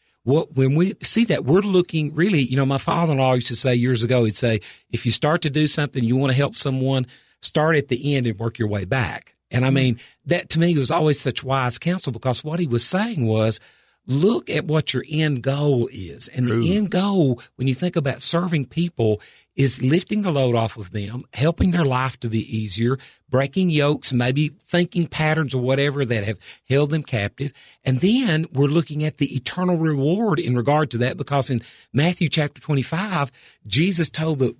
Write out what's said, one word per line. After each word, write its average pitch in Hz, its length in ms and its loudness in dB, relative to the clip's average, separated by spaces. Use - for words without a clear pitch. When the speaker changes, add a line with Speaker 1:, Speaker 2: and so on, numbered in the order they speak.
Speaker 1:
what, 147 320 0
when 131 180 4
we 180 280 2
see - 240 2
that, 160 180 0
we're 156 160 4
looking 175 560 0
really, 175 240 2
you 127 160 0
know, 139 100 2
my 135 120 0
father-in-law 151 560 2
used 127 120 0
to 117 100 -4
say 127 200 2
years 120 260 2
ago, 120 220 2
he'd 107 100 0
say, 110 260 0
"If - 160 -4
you 117 60 2
start 151 300 0
to 156 80 -2
do 151 180 2
something, 143 340 0
you 117 140 2
want 135 160 2
to 123 40 2
help 143 200 0
someone, 131 500 0
start 156 360 2
at 143 120 0
the 139 280 0
end 123 100 0
and 107 140 -2
work - 180 -6
your 110 100 0
way 101 160 -4
back." 104 500 -4
And 123 120 2
I 131 60 2
Speaker 2:
Mm. 135 40 2
Speaker 1:
mean, 131 260 2
that 170 240 -2
to 160 80 -2
me 170 180 4
was 135 140 0
always 160 300 2
such - 240 -4
wise 127 340 0
counsel, 180 340 -4
because 120 300 -2
what 156 160 -6
he 175 80 -2
was 120 180 0
saying 196 400 -2
was, 110 360 2
look 156 440 0
at 160 140 -2
what 151 280 0
your 131 160 -4
end 151 340 0
goal 135 500 2
is. 90 360 -8
And 123 200 -2
Speaker 2:
True. 113 140 0
Speaker 1:
the 180 140 2
end 208 140 0
goal, 180 500 2
when 127 120 -2
you 131 60 0
think 175 200 -4
about 135 280 -2
serving 170 440 0
people, 117 540 -2
is - 280 0
lifting 180 400 0
the 196 80 -2
load 131 240 2
off 113 220 0
of 92 160 -14
them, 104 320 -8
helping 165 380 2
their 170 120 2
life 127 360 -2
to 120 80 -4
be 110 120 -2
easier, 113 400 -2
breaking 139 420 0
yokes, 147 420 0
maybe 131 400 0
thinking 175 400 0
patterns 156 440 -2
or 131 80 -2
whatever 139 460 0
that 113 180 -2
have 101 140 -6
held 143 220 2
them 156 120 -2
captive. 120 500 -4
And 131 160 0
then 190 520 2
we're 139 160 2
looking 151 360 -2
at 151 140 -4
the 139 160 -2
eternal 180 420 -2
reward 160 640 0
in 143 180 0
regard 143 360 0
to 120 60 -4
that, 120 200 -2
because 143 320 -2
in 117 100 -2
Matthew 165 360 0
chapter - 340 -2
twenty-five, 156 720 -2
Jesus 160 440 0
told 156 280 -2
the 127 220 0